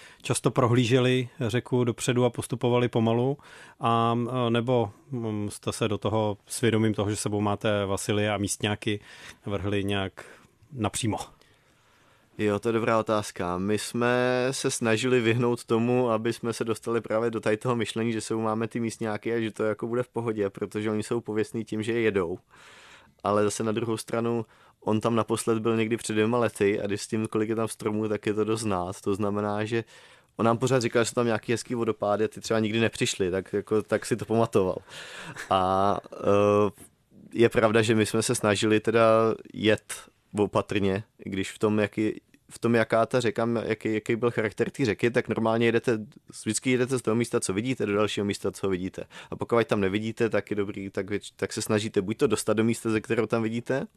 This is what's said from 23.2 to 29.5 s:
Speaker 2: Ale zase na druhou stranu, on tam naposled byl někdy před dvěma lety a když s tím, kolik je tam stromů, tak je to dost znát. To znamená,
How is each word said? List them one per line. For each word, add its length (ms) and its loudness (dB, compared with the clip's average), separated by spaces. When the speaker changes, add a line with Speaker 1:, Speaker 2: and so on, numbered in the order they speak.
Speaker 2:
Ale 200 2
zase 180 -2
na 100 -2
druhou 240 -2
stranu, 500 -4
on 200 0
tam 140 0
naposled 440 0
byl 180 0
někdy 200 0
před 160 -6
dvěma 260 2
lety 420 2
a 60 -4
když 160 -4
s 40 -12
tím, 200 -2
kolik 220 -2
je 80 0
tam 120 -2
stromů, 400 -4
tak 180 -2
je 80 0
to 100 2
dost 160 -2
znát. 400 -2
To 140 0
znamená, 500 -2